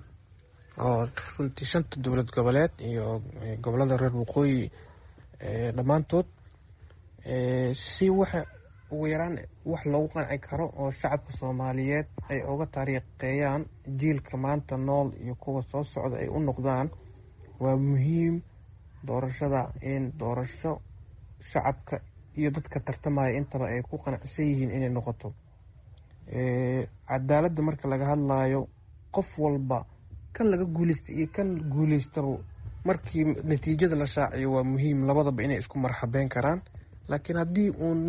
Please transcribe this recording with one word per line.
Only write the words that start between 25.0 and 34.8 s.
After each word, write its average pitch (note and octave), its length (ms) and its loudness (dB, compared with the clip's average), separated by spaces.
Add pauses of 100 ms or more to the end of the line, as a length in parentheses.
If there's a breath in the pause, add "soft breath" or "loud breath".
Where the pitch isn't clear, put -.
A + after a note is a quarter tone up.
Ee, B2+ 640 0 (200)
cadaaladda D3 540 4
marka D3+ 260 0
laga C3+ 180 0
hadlaayo, C3+ 540 2 (520)
qof F#3+ 160 0 (100)
walba C#3 460 0 (480)
kan A#3 180 2
laga F#3 140 4
guulaysta E3 480 0
iyo D#3 200 0
kan G3+ 160 0 (240)
guulaystaba C#3+ 640 2 (460)
markii E3+ 400 0 (200)
natiijada D#3 520 2
la C#3+ 100 2
shaaciyo C3+ 460 0
waa C3 120 4
muhiim C3+ 420 2